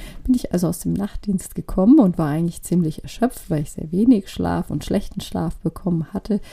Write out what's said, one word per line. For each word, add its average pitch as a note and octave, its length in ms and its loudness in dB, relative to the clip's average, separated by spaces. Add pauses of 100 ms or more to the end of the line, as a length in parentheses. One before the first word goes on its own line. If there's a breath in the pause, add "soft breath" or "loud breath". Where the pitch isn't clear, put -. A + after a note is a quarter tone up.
(240 loud breath)
Bin B3+ 100 4
ich - 180 -2
also F3 160 2
aus F3 120 -4
dem E3+ 120 -2
Nachtdienst G3 600 -4
gekommen G#3+ 460 6
und F3+ 180 4
war D#3 100 0
eigentlich E3 340 -2
ziemlich E3+ 420 0
erschöpft, - 440 -2
weil D#3 140 0
ich - 100 -8
sehr D#3+ 200 -10
wenig G#3 360 4
Schlaf E3+ 420 -2
und D3+ 140 -4
schlechten - 360 -2
Schlaf E3+ 360 -4
bekommen E3+ 560 -4
hatte. G3+ 280 -4 (120 loud breath)